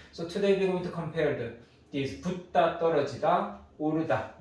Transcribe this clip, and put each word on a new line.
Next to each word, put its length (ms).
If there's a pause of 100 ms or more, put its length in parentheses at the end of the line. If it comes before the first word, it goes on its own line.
(120)
So, 160
today 300
we're 120
going 140
to 60
compare 440
the, 200 (360)
these 300
붙다, 580
떨어지다, 760 (220)
오르다, 640